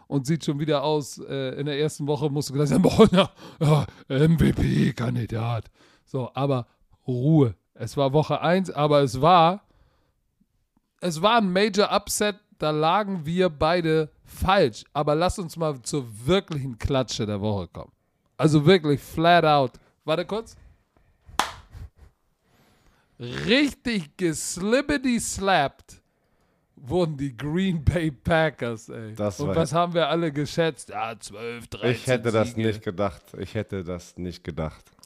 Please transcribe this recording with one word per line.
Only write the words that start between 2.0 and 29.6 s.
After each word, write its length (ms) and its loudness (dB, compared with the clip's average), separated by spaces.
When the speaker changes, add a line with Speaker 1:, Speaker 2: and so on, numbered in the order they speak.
Speaker 1:
Woche 240 -2
musst 200 -4
du 40 -8
gleich 160 0
sagen, 120 4
<laughs> 20 4
„Boah, 280 8
ja, 180 4
ja, 260 4
M 300 4
V 140 4
P-Kandidat.“ 1160 -2
So, 280 -8
aber 340 -2
Ruhe. 500 4
Es 220 -10
war 160 0
Woche 280 0
eins, 300 0
aber 320 2
es 180 -2
war, 440 6
es 200 -4
war 180 4
ein 140 2
Major 400 2
Upset, 440 -2
da 120 -2
lagen 560 0
wir 240 2
beide 600 0
falsch. 600 0
Aber 200 0
lass 240 0
uns 200 -10
mal 240 -4
zur 240 -6
wirklichen 520 -2
Klatsche 480 -2
der 160 -4
Woche 260 -2
kommen. 240 -18
Also 260 4
wirklich 360 4
flat 440 4
out. 280 2
Warte 180 -2
kurz. 320 -10
Richtig 960 -2
geslibbity-slapped 1900 -2
wurden 400 -2
die 200 -6
Green 480 -2
Bay 260 2
Packers, 800 -2
ey. 240 -14
Speaker 2:
Das 260 -2
Speaker 1:
Und 80 -2
Speaker 2:
war 80 0
Speaker 1:
was 160 0